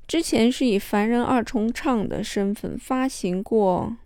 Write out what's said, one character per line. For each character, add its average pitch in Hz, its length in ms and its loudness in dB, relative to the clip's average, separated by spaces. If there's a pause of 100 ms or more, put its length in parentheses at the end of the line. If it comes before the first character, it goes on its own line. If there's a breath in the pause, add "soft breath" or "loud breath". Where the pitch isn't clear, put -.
之 330 120 0
前 233 300 4
是 262 160 0
以 214 100 4
凡 208 320 0
人 240 140 2
二 240 220 2
重 220 280 0
唱 240 360 0
的 - 160 -4
身 202 280 -2
份 - 240 -8
发 262 300 -2
行 185 380 -4
过 208 600 2